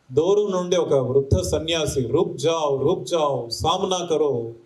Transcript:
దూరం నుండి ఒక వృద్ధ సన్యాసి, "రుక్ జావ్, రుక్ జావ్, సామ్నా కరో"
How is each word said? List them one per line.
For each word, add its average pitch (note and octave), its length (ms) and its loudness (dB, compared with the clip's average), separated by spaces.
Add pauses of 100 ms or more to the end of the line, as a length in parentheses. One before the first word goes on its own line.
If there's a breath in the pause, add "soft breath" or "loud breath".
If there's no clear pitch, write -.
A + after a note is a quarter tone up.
(120)
దూరం F#3+ 400 2
నుండి F3+ 240 0
ఒక D3+ 180 2
వృద్ధ C3+ 440 2
సన్యాసి, D#3 640 -2
"రుక్ D#3 360 0
జావ్, C#3+ 480 0
రుక్ B2+ 240 0
జావ్, C#3 420 -2
సామ్నా F#3 600 -2
కరో" C3 420 0 (140)